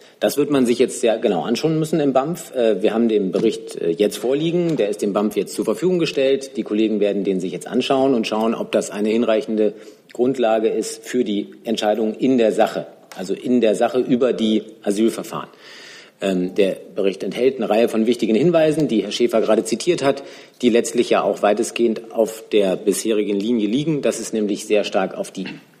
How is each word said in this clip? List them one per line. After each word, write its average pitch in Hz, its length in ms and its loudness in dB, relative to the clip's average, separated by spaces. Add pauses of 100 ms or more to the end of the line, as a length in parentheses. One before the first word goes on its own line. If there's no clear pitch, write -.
(180)
das 104 180 0
wird 147 140 0
man 135 160 2
sich 120 140 2
jetzt - 200 0
sehr 113 180 2
genau 139 260 0
anschauen 156 340 0
müssen 156 220 0
im 139 120 2
bamf. 139 440 -2
Äh, 110 260 2
wir 104 100 2
haben 113 160 2
den 101 220 2
Bericht, 98 460 -2
äh, - 140 -2
jetzt 95 280 0
vorliegen, 160 580 0
der 107 120 0
ist 104 120 -6
dem 101 120 -2
bamf 104 240 0
jetzt 92 180 -4
zur 104 100 -4
Verfügung 170 360 0
gestellt. 135 560 0
Die 110 80 -2
Kollegen 107 340 0
werden 101 240 0
den 95 160 0
sich 87 140 -6
jetzt 87 160 -10
anschauen 135 460 2
und 113 120 0
schauen, 110 260 0
ob - 200 -6
das 104 180 0
eine 107 200 -2
hinreichende 107 640 0 (380)
Grundlage 113 560 2
ist 101 360 -4
für 123 180 0
die 101 400 -4
Entscheidung 110 540 0
in 131 200 2
der 113 140 6
Sache, 98 380 0 (280)
also 95 160 -6
in 123 280 0
der 107 160 4
Sache 117 240 0
über 120 320 2
die 110 320 0 (180)
Asylverfahren. 101 680 -2 (720)
Ähm, 92 360 -2
der 95 220 2 (180)
Bericht 98 260 0
enthält 120 360 0
eine 98 120 -2
Reihe 110 180 4
von 110 180 0
wichtigen 113 280 2
Hinweisen, 156 540 2
die 107 160 0
Herr 104 80 -8
Schäfer 117 280 2
gerade 110 220 2
zitiert 123 400 -2
hat, 139 220 0 (380)
die 120 80 4
letztlich 113 400 2
ja 101 120 4
auch 98 200 -2
weitestgehend 110 680 0
auf 107 400 -2
der 98 240 2
bisherigen 101 640 0
Linie 107 300 0
liegen, 147 340 -2
dass 117 160 0
es 110 140 -10
nämlich 104 340 -2
sehr 104 160 2
stark 95 320 -2
auf - 160 -8
die, 95 140 -10 (360)